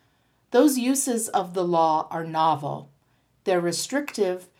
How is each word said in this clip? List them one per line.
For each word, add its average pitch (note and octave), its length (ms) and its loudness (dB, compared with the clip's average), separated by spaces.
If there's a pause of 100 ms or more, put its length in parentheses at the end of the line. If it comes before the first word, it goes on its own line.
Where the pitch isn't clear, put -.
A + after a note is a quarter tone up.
(500)
Those C4 280 4
uses B3 500 0
of F3+ 260 -2
the F#3+ 100 0
law D#3+ 460 2
are E3 140 -6
novel. D3+ 640 -2 (540)
They're F3+ 160 2
restrictive, F#3 880 -2 (120)